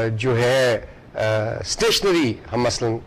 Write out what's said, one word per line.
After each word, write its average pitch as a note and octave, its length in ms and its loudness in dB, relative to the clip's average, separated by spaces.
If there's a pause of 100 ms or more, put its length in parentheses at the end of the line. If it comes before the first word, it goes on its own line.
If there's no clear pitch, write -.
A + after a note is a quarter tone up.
(120)
جو A2+ 260 0
ہے، B2 480 2 (280)
آ، - 40 -6 (420)
اسٹیشنری F#3+ 720 0 (180)
ہم A2+ 100 0
مثلاً A#2 340 -2 (100)